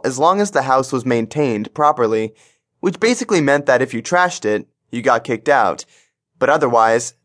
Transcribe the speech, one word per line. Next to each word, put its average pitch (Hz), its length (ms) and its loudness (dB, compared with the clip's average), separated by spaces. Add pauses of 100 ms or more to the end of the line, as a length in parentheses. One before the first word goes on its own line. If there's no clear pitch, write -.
as 127 120 -4
long 170 220 2
as 202 120 -2
the 147 100 -2
house 131 320 0
was 123 120 -4
maintained 117 680 -2
properly, 113 600 0 (460)
which 180 200 -4
basically 226 420 0
meant 143 240 2
that 127 160 2
if 127 120 -4
you 113 80 -6
trashed - 440 -2
it, 104 220 -2 (240)
you 117 100 -8
got 120 240 2
kicked 117 240 -4
out. 107 340 2 (560)
But 127 100 2
otherwise, 117 760 2